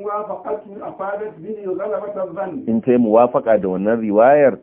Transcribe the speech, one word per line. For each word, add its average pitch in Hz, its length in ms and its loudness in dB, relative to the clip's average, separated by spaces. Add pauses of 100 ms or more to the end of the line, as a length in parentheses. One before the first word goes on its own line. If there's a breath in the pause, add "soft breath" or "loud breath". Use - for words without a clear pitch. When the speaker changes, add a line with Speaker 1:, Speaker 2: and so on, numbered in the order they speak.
Speaker 1:
وافقته 208 840 -8
أفادت 202 500 -8
به 202 280 -12
غلبة 196 580 -6
الظن. 160 440 -10
Speaker 2:
In 113 120 0
ta 127 120 0
yi 123 60 4
muwafaqa 113 640 4
da 92 80 -2
wannan 101 320 0
riwayar, 113 640 4